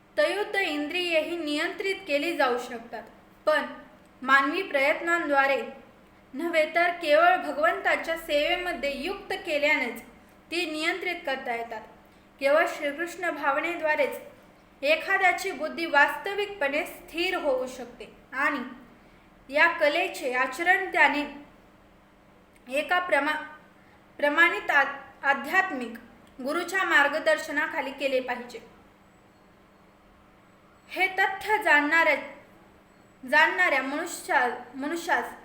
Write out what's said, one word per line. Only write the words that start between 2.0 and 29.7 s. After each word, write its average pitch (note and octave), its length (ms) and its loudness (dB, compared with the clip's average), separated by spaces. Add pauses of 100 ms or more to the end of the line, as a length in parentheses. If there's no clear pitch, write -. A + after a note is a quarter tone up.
केली D4 300 -2
जाऊ B3 220 0
शकतात, A#3+ 440 -12 (440)
पण D4 200 4 (560)
मानवी C#4 400 4
प्रयत्नांद्वारे C#4+ 1000 2 (720)
नव्हे D#4+ 300 2 (100)
तर F4 180 2
केवळ E4+ 440 6
भगवंताच्या E4 840 0
सेवेमध्ये D#4 760 -2
युक्त F#4 360 -6 (140)
केल्यानेच C#4+ 560 0 (480)
ती E4+ 200 -2
नियंत्रित E4+ 460 -4 (100)
करता C4 280 -4
येतात. A#3 280 -8 (580)
केवळ D4+ 280 4
श्रीकृष्ण E4+ 600 -6
भावनेद्वारेच D4+ 880 0 (640)
एखाद्याची F4+ 680 2
बुद्धी D4+ 340 -6
वास्तविकपणे D#4 1000 0
स्थिर F4+ 480 -6
होऊ C4+ 320 0
शकते A#3+ 460 -14 (200)
आणि C#4 300 -2 (880)
या D#4 160 6
कलेचे D#4+ 640 0
आचरण E4+ 600 0
त्याने D4 500 2 (1300)
एका D4+ 260 2
प्रमा-, D4+ 460 2 (720)
प्रमाणित E4+ 540 2
आ-, C#4+ 140 6 (380)
आध्यात्मिक C#4 720 0 (500)
गुरुच्या F4 420 -2
मार्गदर्शनाखाली D4+ 1080 0
केले C4+ 300 -2
पाहिजे. A#3 400 -8 (2250)